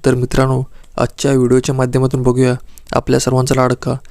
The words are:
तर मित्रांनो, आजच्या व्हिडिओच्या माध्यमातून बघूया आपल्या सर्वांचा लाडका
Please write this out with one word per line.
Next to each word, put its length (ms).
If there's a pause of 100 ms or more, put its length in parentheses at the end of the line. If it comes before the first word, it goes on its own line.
तर 100
मित्रांनो, 480 (340)
आजच्या 360
व्हिडिओच्या 420
माध्यमातून 480
बघूया 320 (380)
आपल्या 280
सर्वांचा 340
लाडका 420 (140)